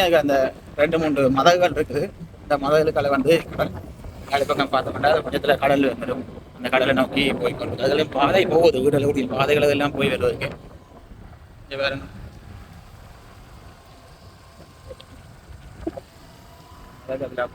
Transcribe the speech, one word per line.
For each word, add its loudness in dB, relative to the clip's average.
அதுக்கு 4
அந்த 2
ரெண்டு 2
மூன்று 0
மதகுகள் 4
இருக்குது. -2
இந்த -2
மதகுகளுக்கால 2
வந்து 4
கடல், -4
அங்காளி 0
பக்கம் 0
பார்த்தோம்னா 0
அது 0
பக்கத்துல 0
கடல் 4
வந்துடும். -6
அந்த -6
கடலை 2
நோக்கி 0
போய் -2
கொண்டு -4
அதுல 0
பாதை 2
போகுது, 4
வீடுல 2
ஊட்டி -2
பாதைகள் 4
எல்லாம் -2
போய் 0
வருவதுக்கு. -2
இங்க -12
பாருங்க. -4
அதாவது -8
அதுல -6